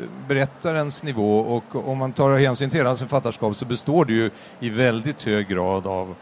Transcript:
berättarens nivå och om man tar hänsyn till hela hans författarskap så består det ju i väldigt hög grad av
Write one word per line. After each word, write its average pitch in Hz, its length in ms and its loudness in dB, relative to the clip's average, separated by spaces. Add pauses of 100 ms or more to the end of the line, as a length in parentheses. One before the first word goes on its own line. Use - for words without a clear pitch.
(280)
berättarens 143 760 -2
nivå 107 360 2
och 113 500 -2
om 131 80 -2
man 131 160 -4
tar 139 260 4
hänsyn 135 300 2
till 156 100 0
hela 127 100 4
hans 123 100 0
författarskap 117 560 -2
så 123 100 -8
består 143 400 0
det 113 80 0
ju 113 160 2 (300)
i 120 100 -6
väldigt 120 540 0
hög 104 240 0
grad 95 400 0
av 92 340 -4